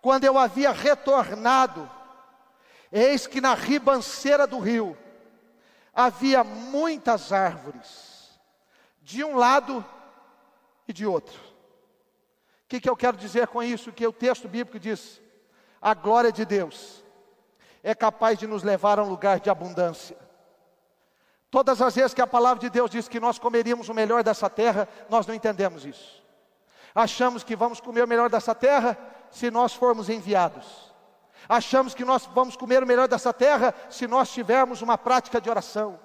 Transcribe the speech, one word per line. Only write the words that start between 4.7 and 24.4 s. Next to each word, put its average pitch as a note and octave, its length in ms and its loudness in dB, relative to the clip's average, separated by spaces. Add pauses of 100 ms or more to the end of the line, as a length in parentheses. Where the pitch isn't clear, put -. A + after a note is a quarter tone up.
havia B3 480 2
muitas A#3+ 920 -4
árvores, E3 1000 -6 (720)
de G3 200 -12
um D4+ 140 -4
lado B3+ 480 2 (1040)
e A3+ 40 -12
de F#3+ 140 -8
outro." F3 320 -4
O - 1300 -20
que B3 140 -8
que - 80 -2
eu A#3+ 80 0
quero B3 200 0
dizer G#3 300 -2
com A#3 160 -6
isso? A#3 300 -6
Que A#3 140 -4
o A3+ 60 0
texto A#3+ 360 -4
bíblico A#3 320 -10
diz: G3+ 400 -10 (600)
a G#3+ 140 0
glória A3+ 380 2
de A3 120 -4
Deus F#3 600 -6 (800)
é A3 100 0
capaz A3+ 420 0
de G#3+ 120 -10
nos G#3 160 -8
levar G3+ 340 2
a G#3 60 0
um G3+ 40 -6
lugar F#3+ 300 0
de G3 100 -4
abundância. F3+ 680 -4 (1300)
Todas C4 300 2
as B3 140 2
vezes B3 200 2
que B3+ 80 0
a A#3+ 40 2
palavra B3 320 2
de B3 100 -8
Deus A#3 220 0
diz A3+ 160 -6
que A#3 140 -8
nós A#3 180 -2
comeríamos A#3 500 -2
o A3+ 60 -8
melhor A3 300 0
dessa G#3 260 0